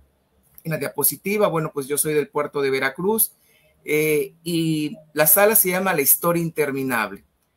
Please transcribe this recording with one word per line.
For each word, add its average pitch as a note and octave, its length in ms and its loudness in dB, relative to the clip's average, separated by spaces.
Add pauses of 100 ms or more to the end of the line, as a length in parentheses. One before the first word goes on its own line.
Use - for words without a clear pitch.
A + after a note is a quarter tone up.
(640)
en D#3+ 80 -8
la D3+ 80 -4
diapositiva, F3 720 -2
bueno, D#3+ 240 -2
pues C#3 160 -6
yo C#3+ 100 -4
soy D#3 160 -2
del C#3+ 140 0
puerto D3 340 -4
de C3+ 80 0
Veracruz, E3+ 640 0 (520)
eh, D3+ 500 0 (100)
y D#3+ 520 -2 (160)
la D#3 140 2
sala G#3 300 6
se F#3 140 2
llama F#3 220 0
La D#3 100 0
Historia E3+ 400 2
Interminable. C3 840 -4 (320)